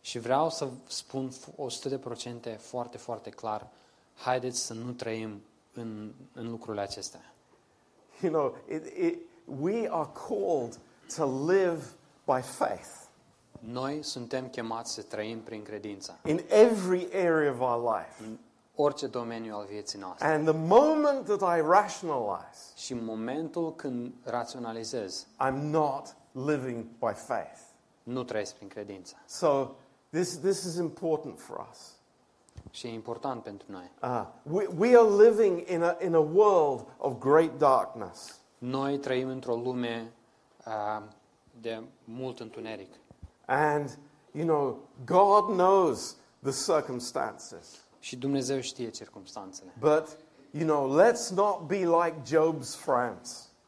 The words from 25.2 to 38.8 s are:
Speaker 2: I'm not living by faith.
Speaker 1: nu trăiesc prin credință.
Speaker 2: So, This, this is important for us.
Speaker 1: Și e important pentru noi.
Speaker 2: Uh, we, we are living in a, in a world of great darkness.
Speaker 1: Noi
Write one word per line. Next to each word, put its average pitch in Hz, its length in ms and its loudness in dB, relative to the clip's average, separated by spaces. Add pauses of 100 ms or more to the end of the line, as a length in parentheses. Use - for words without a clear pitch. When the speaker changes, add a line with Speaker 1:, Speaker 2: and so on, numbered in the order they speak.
Speaker 2:
I'm 135 120 -2
not 147 560 -2 (160)
living 131 520 -2 (140)
by 117 140 0 (140)
faith. 98 320 -6 (440)
Speaker 1:
nu 123 220 -6
trăiesc 107 300 -6
prin 101 140 -20
credință. 101 460 -14 (120)
Speaker 2:
So, 139 420 2 (460)
This, 175 220 -2
this 180 280 -2
is 170 140 -6
important 156 640 -4
for - 300 -12
us. - 80 -20 (920)
Speaker 1:
Și - 160 -14
e 113 60 -10
important 117 500 -8
pentru 101 300 -16
noi. 90 180 -16 (120)
Speaker 2:
Uh, 123 240 -2 (160)
we, 185 240 -2 (120)
we 240 200 8
are 214 300 10
living 202 400 4
in 170 140 0
a, 170 220 2
in 170 100 0
a 160 60 8
world 156 640 6 (100)
of 123 220 -4
great 151 400 6
darkness. 113 840 0 (180)
Speaker 1:
Noi 135 400 -2